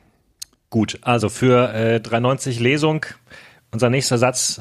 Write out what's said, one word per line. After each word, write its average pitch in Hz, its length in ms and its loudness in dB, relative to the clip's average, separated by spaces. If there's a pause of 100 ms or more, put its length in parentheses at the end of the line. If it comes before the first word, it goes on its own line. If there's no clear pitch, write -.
(720)
Gut, 107 320 0
also 117 280 0
für, 123 420 2
äh, 113 280 0
drei 117 200 -2
neunzig 127 400 -2
Lesung, 151 460 0 (640)
unser 120 180 2
nächster 131 280 0
Satz 123 420 -2